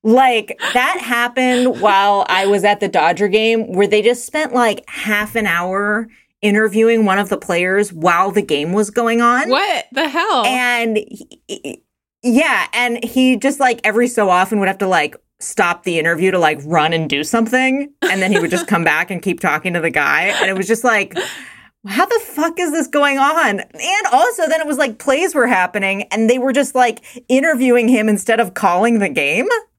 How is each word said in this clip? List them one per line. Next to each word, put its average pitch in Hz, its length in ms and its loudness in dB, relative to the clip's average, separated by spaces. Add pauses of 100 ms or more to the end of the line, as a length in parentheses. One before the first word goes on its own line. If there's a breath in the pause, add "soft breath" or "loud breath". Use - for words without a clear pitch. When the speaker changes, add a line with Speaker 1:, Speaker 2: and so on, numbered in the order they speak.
Speaker 1:
Like, 233 560 2 (160)
that 269 280 0
happened 247 800 0
while 196 480 4
I 190 160 0
was 196 180 2
at 202 160 2
the 202 80 -2
Dodger 175 400 0
game, 220 460 0
where 196 140 2
they 208 140 2
just 240 240 0
spent, 302 280 -6
like, 233 340 0
half 214 480 -4
an 220 100 -2
hour 196 640 -2 (340 soft breath)
interviewing 220 640 2
one 196 160 2
of 196 80 -4
the 196 100 -4
players 190 540 -2
while 175 400 2
the 202 100 0
game 147 300 -2
was 208 200 0
going 233 280 0
on. 240 300 2
Speaker 2:
What 330 420 -2
the 311 160 -2
hell? 311 380 -2
Speaker 1:
And 240 500 0
he, - 520 -8
he, - 360 -12 (380)
yeah, 247 520 0
and 233 300 -2
he 254 340 2
just, 269 220 -2
like, 247 240 0
every 220 240 2
so 214 220 0
often 185 300 2
would 190 80 0
have 190 120 -4
to, 196 80 -2
like, 165 280 0 (240)
stop 175 440 -2
the 170 160 -2
interview 170 320 0
to, 185 80 0
like, 156 260 2
run 160 260 0
and 165 180 -2
do 143 140 -2
something, 254 760 0
and 190 200 -2
then 190 100 0
he - 80 4
would 165 120 -2
just 170 160 -2
come 170 160 0
Speaker 2:
<laughs> 160 100 2
Speaker 1:
back 165 160 -2
and 185 120 -8
keep 175 180 -4
talking 156 340 -2
to 175 60 -2
the 160 100 -2
guy, 147 340 0
and 196 260 -2
it 190 80 -4
was 190 100 -4
just 220 160 0
like, 214 340 0 (680 loud breath)
how 233 180 0
the 453 200 0
fuck 330 340 -4
is 339 140 -2
this 320 140 -2
going 285 300 0
on? 277 440 0
And - 500 -4
also, 330 380 2
then 320 100 0
it 311 80 -4
was 294 100 -4
like 262 220 -2
plays 302 340 0
were 254 140 2
happening, 196 640 -2
and 220 180 0
they 254 100 4
were 262 120 0
just, 269 240 0
like, 240 260 2 (280 loud breath)
interviewing 254 580 2
him 214 220 4
instead 220 320 0
of - 120 -2
calling 208 460 2
the 196 100 0
game. 151 380 -2 (320)